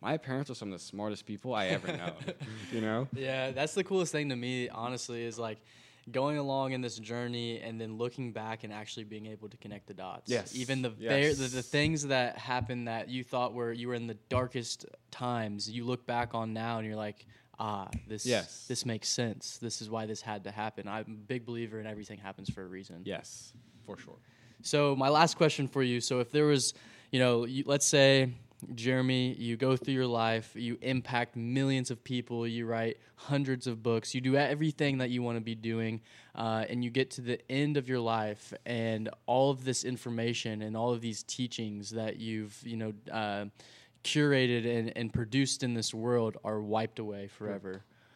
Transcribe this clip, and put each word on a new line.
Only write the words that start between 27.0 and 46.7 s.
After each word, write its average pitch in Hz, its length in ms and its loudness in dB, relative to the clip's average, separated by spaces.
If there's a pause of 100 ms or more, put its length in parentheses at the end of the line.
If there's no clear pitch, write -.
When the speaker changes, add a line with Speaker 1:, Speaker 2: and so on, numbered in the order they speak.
Speaker 2:
you 131 60 4
know, 123 260 6
you, 131 220 -2
let's 143 200 4
say, 135 460 8 (420)
Jeremy, 127 600 2
you 117 220 -2
go 131 200 6
through 139 180 -2
your 127 120 2
life, 113 500 2
you 120 240 -4
impact 123 560 0
millions 127 540 2
of 117 120 -6
people, 120 460 -2
you 117 180 -2
write 113 300 0 (200)
hundreds 135 500 0
of 113 160 -2
books, 113 320 2
you 131 80 0
do 131 120 4
everything 143 640 4
that 127 120 0
you 123 120 0
wanna 117 200 0
be 113 120 -4
doing, 113 460 -2 (340)
uh, 113 340 0
and 120 140 -2
you 120 80 0
get 131 220 0
to - 80 -10
the 120 180 -2 (140)
end 143 240 2
of 131 100 0
your 127 140 0
life, 110 540 0 (100)
and 113 460 0 (160)
all 131 240 6
of 127 140 -2
this 131 200 0
information 117 800 -2
and 107 120 -4
all 117 160 2
of 120 120 0
these 113 200 -4
teachings 107 680 -4
that 110 280 -2
you've, 107 460 -6
you 117 140 -6
know, 110 140 -2 (200)
uh, 104 320 -2 (580)
curated 131 640 4
and, 117 300 0
and 117 160 -4
produced 127 500 2
in 123 120 0
this 113 180 -2
world 113 500 2
are 107 200 -2
wiped 110 360 0